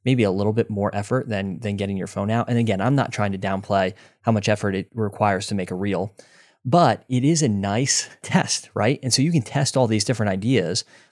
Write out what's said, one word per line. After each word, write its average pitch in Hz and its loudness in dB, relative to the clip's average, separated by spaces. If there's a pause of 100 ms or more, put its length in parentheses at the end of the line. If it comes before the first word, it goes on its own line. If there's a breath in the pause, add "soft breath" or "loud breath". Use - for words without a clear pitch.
maybe 123 2
a 101 4
little 101 0
bit 113 0
more 101 -2
effort 120 -2
than, 98 -4
than 101 -4
getting 98 -4
your 92 -6
phone 101 -4
out. 117 0
And 120 0
again, 107 0
I'm 123 2
not 135 0
trying 104 -2
to 95 -6
downplay 95 0 (280 soft breath)
how 120 0
much 107 0
effort 101 0
it 95 -6
requires 104 0
to 104 -4
make 92 -6
a - -4
reel, 95 -2 (500 soft breath)
but 131 4
it 127 0
is 156 2
a 131 2
nice 101 0 (140)
test, - -2
right? 107 0
And 127 -2
so - 2
you 165 2
can 147 2
test - -4
all 123 4
these 110 0
different 107 0
ideas 95 0 (280 soft breath)